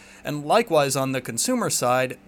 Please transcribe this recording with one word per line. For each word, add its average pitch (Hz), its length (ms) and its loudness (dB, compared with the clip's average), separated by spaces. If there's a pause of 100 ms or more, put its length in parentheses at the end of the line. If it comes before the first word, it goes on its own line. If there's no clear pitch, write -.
(240)
And 147 200 -6
likewise, 151 500 2
on 135 160 0
the 131 100 -4
consumer 127 480 -2
side, 127 480 0 (120)